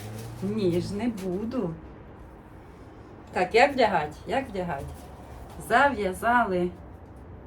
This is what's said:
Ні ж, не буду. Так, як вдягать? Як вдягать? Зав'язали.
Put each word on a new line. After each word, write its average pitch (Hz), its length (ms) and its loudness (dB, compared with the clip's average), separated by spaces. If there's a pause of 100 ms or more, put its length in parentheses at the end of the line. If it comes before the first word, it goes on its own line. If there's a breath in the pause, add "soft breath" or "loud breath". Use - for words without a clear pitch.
(420)
Ні 190 380 2
ж, 175 140 -4
не 220 140 0
буду. 190 680 -2 (1600)
Так, 185 220 2
як 277 180 10
вдягать? 196 440 4 (100)
Як 254 220 0
вдягать? 175 360 -4 (840)
Зав'язали. 208 1000 4 (760)